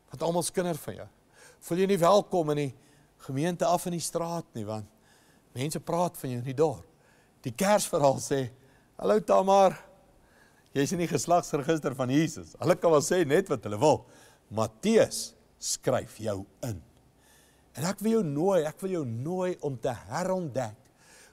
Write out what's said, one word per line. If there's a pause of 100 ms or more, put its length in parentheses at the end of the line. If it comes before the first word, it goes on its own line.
(120)
Want
almal
skinder
van
jou. (600)
Voel
jy
nie
welkom
in
die (520)
gemeente
af
in
die
straat
nie,
want (720)
mense
praat
van
jou
in
die
dorp. (600)
Die
Kersverhaal
sê, (500)
"Hallo
Tamar, (960)
jy
is
in
die
geslagsregister
van
Jesus."
Hulle
kan
wel
sê
net
wat
hulle
wil. (440)
Matteus (240)
skryf
jou (160)
in. (960)
En
ek
wil
jou
nooi,
ek
wil
jou
nooi
om
te
herontdek (580)